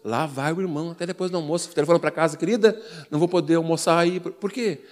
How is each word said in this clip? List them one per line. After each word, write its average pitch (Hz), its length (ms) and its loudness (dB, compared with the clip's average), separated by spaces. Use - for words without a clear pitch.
Lá 120 240 -2
vai 139 260 -2
o 185 80 -4
irmão 165 300 -4
até 170 160 -8
depois 180 240 -6
do 180 60 -4
almoço. 165 340 -4
Telefona 156 260 4
pra 151 140 2
casa, 156 260 0
"Querida, 208 420 2
não 147 80 0
vou 170 100 4
poder 170 280 2
almoçar 165 420 2
aí." 175 220 2
"Por, - 140 -10
por 202 180 -6
quê?" 208 400 -4